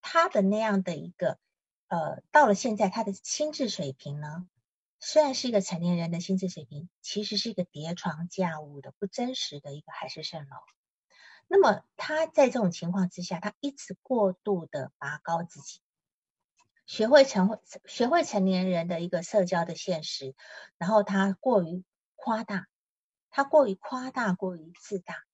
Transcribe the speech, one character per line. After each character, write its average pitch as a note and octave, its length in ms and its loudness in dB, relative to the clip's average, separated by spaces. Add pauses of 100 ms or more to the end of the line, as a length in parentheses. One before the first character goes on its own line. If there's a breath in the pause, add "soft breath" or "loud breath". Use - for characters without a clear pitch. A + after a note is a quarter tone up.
他 E4 260 2
的 A3 140 2
那 G3 160 4
样 G#3+ 240 2
的 F3+ 140 -4
一 E3 160 -12
个， - 260 -2 (500)
呃， D#3 440 -4
到 D4 160 8
了 G3+ 80 6
现 A3 220 -4
在 G3+ 120 2
他 A3 140 -4
的 G3+ 100 -6
心 - 380 -6
智 D4 180 -4
水 C#3+ 240 -6
平 C#3+ 260 -10
呢， D#3 300 -12 (500)
虽 - 220 4
然 C#4 140 2
是 B3+ 140 -2
一 - 20 0
个 G#3 100 4
成 E3+ 200 -6
年 F3 160 2
人 E3+ 120 -2
的 E3+ 100 -4
心 F#3+ 200 -2
智 F#3 100 -2
水 E3 160 -12
平， D3 240 -14 (140)
其 - 200 -6
实 G#3 140 -4
是 A3+ 140 -4
一 - 20 -12
个 F#3 100 -4
叠 D#3+ 300 -8
床 E3+ 340 -6
架 E3+ 320 -4
屋 C#3+ 220 -16
的、 - 160 -18
不 - 80 -6
真 B3 300 -6
实 D3 240 -8
的 C#3+ 120 -14
一 D3 100 -12
个 - 100 -20
海 - 160 -12
市 D#3 160 -12
蜃 D#3+ 160 -10
楼。 C3+ 180 -16 (920 loud breath)
那 F#4+ 120 6
么 B3+ 240 6 (120)
他 D#4 300 -2
在 C#4+ 240 6
这 B3+ 100 -2
种 G3 120 2
情 F3 200 -6
况 F#3 160 0
之 F3+ 140 -10
下， F3+ 180 -6
他 G3+ 200 -6
一 C#4+ 120 -6
直 - 300 -14
过 G#3 320 2
度 F#3 320 -2
地 C3+ 320 -8
拔 C#3+ 220 -10
高 E3 240 -2
自 D#3+ 180 -16
己， - 180 -18 (1080)
学 A3 200 0
会 C4+ 160 10
成-， G#3 360 2 (260)
学 - 220 -2
会 D#4+ 160 4
成 G3+ 220 0
年 F#3 220 2
人 F3 200 0
的 F3 120 -4
一 F3 80 -4
个 F3+ 140 -4
社 F#3 240 2
交 F3 180 0
的 E3+ 120 -6
现 E3 280 -4
实， C3+ 300 -10 (460 loud breath)
然 E3+ 100 -4
后 G#3+ 140 6
他 G3 300 2
过 A3 280 2
于 F3 220 -6 (320)
夸 A3+ 280 -4
大， F#3+ 220 -6 (640)
他 - 140 0
过 C#4 240 6
于 F#3+ 80 -2
夸 B3+ 340 -8
大， A#3 240 -2
过 F#3 240 -4
于 D#3+ 240 -20
自 - 160 -10
大。 - 260 -12 (100)